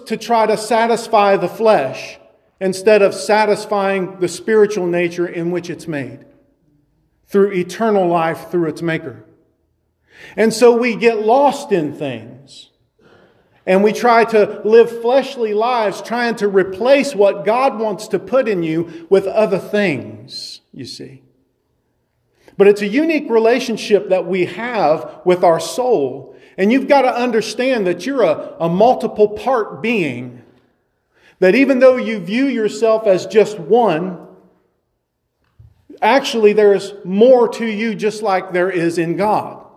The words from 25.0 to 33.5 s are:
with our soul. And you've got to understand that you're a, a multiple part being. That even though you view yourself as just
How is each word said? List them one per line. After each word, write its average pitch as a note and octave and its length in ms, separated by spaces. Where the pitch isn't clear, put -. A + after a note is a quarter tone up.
with F3+ 200
our E3 160
soul. D3+ 720
And G3+ 140
you've C4+ 160
got C#4 140
to B3 120
understand A#3+ 720
that F3 200
you're C4+ 160
a, D#3 360
a E3 100
multiple G#3+ 600
part G#3 540
being. B2+ 600
That F#3 160
even C4+ 240
though B3+ 180
you A3 220
view G#3 280
yourself A3 600
as F#3+ 200
just - 320